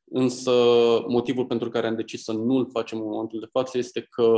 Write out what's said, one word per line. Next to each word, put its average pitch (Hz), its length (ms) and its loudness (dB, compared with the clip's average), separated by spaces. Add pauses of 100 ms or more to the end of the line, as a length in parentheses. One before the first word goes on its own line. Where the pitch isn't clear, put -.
însă 127 480 -2 (560)
motivul 120 380 0
pentru 117 220 -4
care 117 180 -4
am 113 100 -2
decis 110 260 -10
să 113 100 -8
nu-l 127 380 0
facem 113 300 -6
în 110 80 -8
momentul 110 320 -8
de 107 120 -16
față 127 260 -2
este 120 220 -6 (100)
că 117 280 4